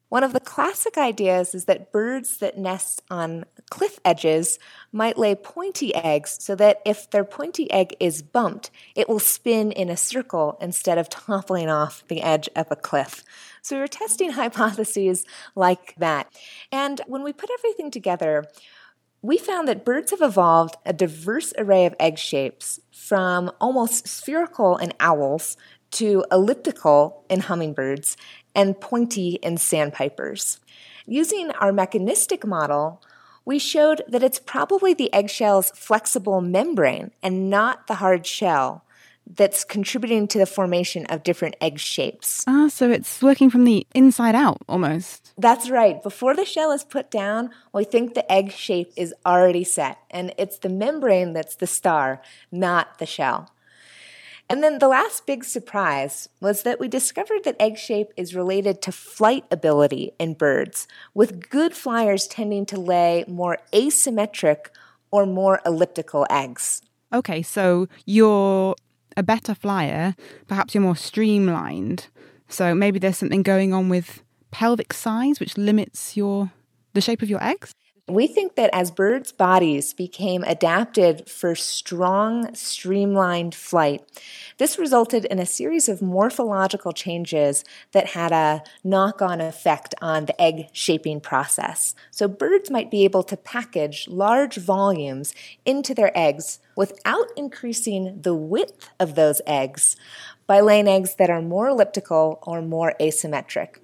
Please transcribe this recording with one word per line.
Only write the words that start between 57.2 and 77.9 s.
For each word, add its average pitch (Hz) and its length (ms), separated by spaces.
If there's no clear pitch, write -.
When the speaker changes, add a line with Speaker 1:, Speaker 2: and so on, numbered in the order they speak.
Speaker 1:
that - 160
egg 220 180
shape 208 380
is 180 180
related 190 500
to - 100
flight - 580
ability 147 640
in 165 180
birds, 139 520
with 202 360
good 320 240
flyers 226 540
tending 208 400
to 202 120
lay 175 480
more 175 300
asymmetric 208 920
or 202 140
more 190 400
elliptical 165 640
eggs. 135 520
Speaker 2:
Okay, 202 300
so 180 460
you're 196 720
a 196 60
better 220 320
flyer, 180 600
perhaps 196 260
you're 202 100
more 180 120
streamlined. 175 1120
So 175 260
maybe 196 260
there's 185 180
something - 240
going 190 320
on 185 160
with 180 340
pelvic 233 420
size, 247 460
which - 180
limits 208 580
your, 202 360
the 202 80
shape 233 200
of 208 80
your 196 140
eggs? 311 300